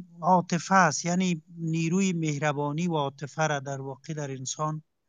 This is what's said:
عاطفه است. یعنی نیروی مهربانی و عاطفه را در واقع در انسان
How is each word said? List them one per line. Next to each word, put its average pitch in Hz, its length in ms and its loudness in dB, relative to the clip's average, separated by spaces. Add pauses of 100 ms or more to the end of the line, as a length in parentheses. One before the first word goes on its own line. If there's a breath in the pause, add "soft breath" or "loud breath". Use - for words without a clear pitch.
(220)
عاطفه 180 520 2
است. 170 300 6
یعنی 175 380 0 (160)
نیروی 165 540 0
مهربانی 151 760 -2
و 165 60 0
عاطفه 143 520 -2
را 147 120 0
در 139 220 -6
واقع 135 340 -10
در 147 160 -6
انسان 156 520 -6 (260)